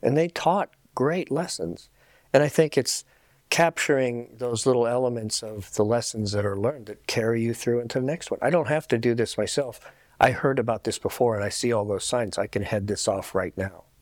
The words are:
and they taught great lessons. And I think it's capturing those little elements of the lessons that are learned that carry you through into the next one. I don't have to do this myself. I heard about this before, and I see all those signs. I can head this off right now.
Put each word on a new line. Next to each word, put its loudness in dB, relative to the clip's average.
and 2
they 2
taught 0
great -2
lessons. -6
And 8
I 0
think 2
it's -2
capturing 2
those -2
little 6
elements -2
of -12
the 4
lessons 0
that 0
are -2
learned -2
that -14
carry 0
you 0
through 0
into -4
the -2
next -4
one. -4
I 2
don't 2
have -2
to 2
do 2
this -2
myself. -2
I 6
heard 0
about -2
this -2
before, 0
and -2
I 0
see -2
all 0
those -2
signs. -2
I -2
can -4
head -2
this -2
off -4
right -2
now. -6